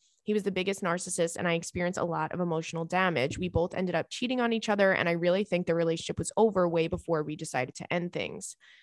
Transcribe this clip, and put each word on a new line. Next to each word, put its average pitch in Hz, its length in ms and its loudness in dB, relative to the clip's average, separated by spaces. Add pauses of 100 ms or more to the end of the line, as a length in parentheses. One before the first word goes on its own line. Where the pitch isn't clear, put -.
(240)
He 208 100 0
was 208 80 0
the 196 80 -2
biggest 185 320 -2
narcissist, 175 540 -2
and 180 120 -2
I 170 60 2
experienced 175 440 -4
a - 60 0
lot 160 280 -4
of 175 80 -4
emotional 165 440 -2
damage. 170 540 0
We 180 100 -2
both 175 260 0
ended 180 200 -2
up 160 160 -2
cheating 247 320 -2
on 233 100 2
each 226 160 -2
other, 202 240 4
and - 160 2
I 170 40 2
really 175 300 2
think 180 240 0
the 170 80 2
relationship 165 440 0
was - 180 -6
over 190 320 6
way 165 180 2
before 165 360 0
we 151 120 -4
decided 135 420 -4
to - 140 -10
end 175 220 -2
things. - 420 -6 (280)